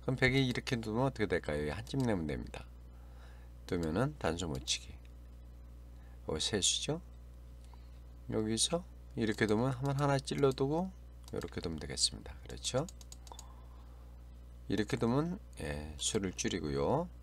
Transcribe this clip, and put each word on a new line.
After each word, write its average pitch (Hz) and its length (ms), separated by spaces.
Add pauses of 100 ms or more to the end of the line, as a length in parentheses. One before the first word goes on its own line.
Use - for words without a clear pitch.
그럼 131 140
백이 131 320
이렇게 120 300
두면 113 280
어떻게 113 220
될까요? 76 460
한 107 120
집 - 120
내면 107 280
됩니다. 62 400 (1000)
두면은 92 500
단수 87 300
못 - 180
치기. - 320 (1300)
어, 78 120
세 101 200
수죠. - 420 (1300)
여기서 113 540 (320)
이렇게 110 320
두면 113 240
한번 135 280
하나 139 200
찔러두고 143 720 (400)
이렇게 - 300
두면 80 180
되겠습니다. 69 640
그렇죠? 123 420 (1800)
이렇게 107 300
두면, 143 420 (220)
예, 76 360
수를 95 360
줄이고요. 90 760 (140)